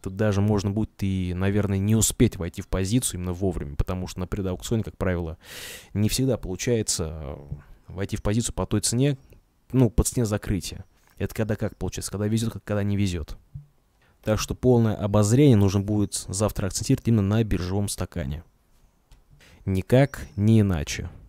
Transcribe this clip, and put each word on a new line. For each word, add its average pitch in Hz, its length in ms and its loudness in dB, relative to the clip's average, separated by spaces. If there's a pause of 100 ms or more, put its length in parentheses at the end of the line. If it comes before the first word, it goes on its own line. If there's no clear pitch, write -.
Тут 95 140 -10
даже 101 260 2
можно 104 300 2
будет 107 200 -2 (100)
и, 92 340 -2
наверное, 98 420 0
не 104 180 2
успеть 110 400 2
войти 90 280 -8
в - 40 -12
позицию 95 520 -2
именно 90 140 -4
вовремя, 80 420 -4
потому 90 320 -4
что 90 140 -10
на 92 40 -4
предаукционе, 95 580 -4
как - 140 -12
правило, 85 400 -2 (560)
не 107 160 2
всегда 131 280 0
получается, 90 840 -4
э, 71 140 -10 (560)
войти 98 240 -6
в - 80 -6
позицию 110 300 0
по 92 120 -2
той 107 160 0
цене, 131 360 0 (540)
ну, 123 180 4
по - 140 2
цене 120 220 0
закрытия. 101 600 -4 (320)
Это - 180 -6
когда 107 200 -2
как - 220 -6
получается? - 340 -6
Когда 104 160 -2
везёт, 113 260 0
как 95 100 -12
когда 104 200 -2
не 101 140 0
везёт. 90 400 -2 (840)
Так 107 160 0
что - 160 -4
полное 117 400 4
обозрение 107 600 6
нужно 98 260 4
будет 101 320 0
завтра 98 540 -4
акцентировать - 400 -2
именно 113 140 4
на 104 220 2
биржевом 98 440 -2
стакане. 78 560 -8 (1200)
Никак - 680 2
не 107 260 6
иначе. 82 480 -2 (200)